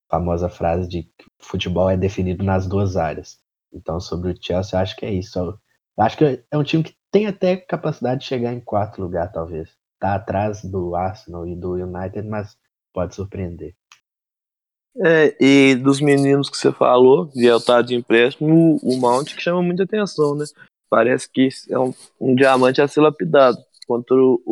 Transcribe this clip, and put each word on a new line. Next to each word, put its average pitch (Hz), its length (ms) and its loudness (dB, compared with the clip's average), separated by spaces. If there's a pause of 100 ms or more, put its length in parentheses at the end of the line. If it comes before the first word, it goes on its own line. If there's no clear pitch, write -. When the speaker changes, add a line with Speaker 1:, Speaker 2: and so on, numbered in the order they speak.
(100)
Speaker 1:
famosa 87 380 -2
frase 87 400 -4
de 85 160 -8
que - 220 -20 (140)
futebol 92 480 -2
é 95 80 0
definido 92 460 -2
nas 95 240 0
duas 95 300 -2
áreas. 82 420 -6 (340)
Então, 85 280 -8
sobre 87 320 -6
o 85 60 -8
Chelsea, 92 380 -4
eu 92 60 0
acho 95 140 -6
que - 100 -10
é 113 60 -6
isso. 95 260 -6
Eu 90 200 -6 (380)
acho 110 200 0
que 139 340 0
é 147 80 -2
um 151 60 0
time 160 180 0
que - 140 -10 (160)
tem 208 140 -2
até 190 300 -2
capacidade 135 640 -8
de - 40 -16
chegar 120 260 -6
em 120 80 -10
quarto 104 400 -6
lugar, 87 300 -6
talvez. 82 400 -10 (300)
Tá 98 160 -2
atrás 101 480 -6
do 90 320 -6
Arsenal 87 500 -8
e 87 80 -10
do 90 200 -8
United, 92 540 -10
mas 104 280 -10 (360)
pode 90 220 -6
surpreender. 87 600 -10 (1200)
Speaker 2:
É, 160 440 4
e 135 360 6
dos 135 240 0
meninos 139 500 2
que - 60 -12
você 139 160 0
falou, 131 540 4
Viel 120 340 2
tá 120 200 4
de 123 140 -4
empréstimo, 147 880 2
o, 123 120 0
o 127 60 -2
Mount 127 260 2
que - 140 -14
chama 175 220 -2
muita 180 220 -2
atenção, 180 500 -2
né? 147 100 -6 (460)
Parece 120 400 0
que 131 180 2 (220)
é - 80 -2
um, 127 160 -2 (260)
um 131 140 2
diamante 131 480 4
a 143 60 2
ser 151 120 0
lapidado. 151 580 4 (280)
Contra 123 280 -2
o, 131 260 4 (120)